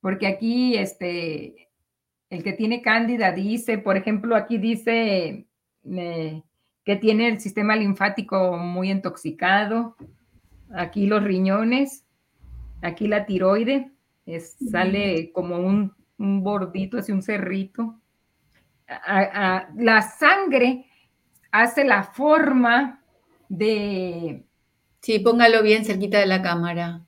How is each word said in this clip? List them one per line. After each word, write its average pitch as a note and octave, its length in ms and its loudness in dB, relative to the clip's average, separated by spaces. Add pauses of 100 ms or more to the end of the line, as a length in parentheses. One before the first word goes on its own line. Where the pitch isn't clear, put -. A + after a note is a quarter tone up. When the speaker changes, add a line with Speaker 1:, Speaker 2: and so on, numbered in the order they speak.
Speaker 1:
Porque G3 260 -4
aquí, A3+ 500 0
este, F3 920 -8 (600)
el F3 120 -10
que F#3+ 100 -6
tiene A3+ 300 -4
cándida A3+ 500 0
dice, G#3+ 460 -2
por G3 180 0
ejemplo, G#3+ 400 0
aquí A3 220 0
dice, A3 880 -2 (380)
eh, E3 580 -8 (420)
que G3+ 120 0
tiene A3 320 4
el A3 120 -2
sistema G#3 360 0
linfático G3 800 0
muy F3+ 320 -4
intoxicado, G3 1040 -2 (760)
aquí F3 320 -2
los G#3 180 2
riñones, G#3 800 0 (760)
aquí F3 260 -4
la G#3 180 0
tiroide, G#3+ 680 2 (340)
es, E3 340 -12
Speaker 2:
Ujú. B3 100 -6
Speaker 1:
sale F#3 600 0
como F3 260 -4
un, G3 360 0 (240)
un G3 240 0
bordito, F#3+ 560 -4
así G#3+ 140 -6
un F#3+ 100 -2
cerrito. G3 800 -6 (840)
A, F#3+ 680 -2
a, F#3+ 200 -8
la A3 260 4
sangre C4+ 840 2 (680)
hace A#3+ 320 2
la G#3 200 4
forma C4+ 1000 2 (460)
de F#3 960 -4 (560)
Speaker 2:
Sí, A3 200 0
póngalo A3+ 420 6
bien G#3+ 220 4
cerquita G3+ 340 0
de G3+ 80 4
la F#3 160 0
cámara. E3+ 640 -4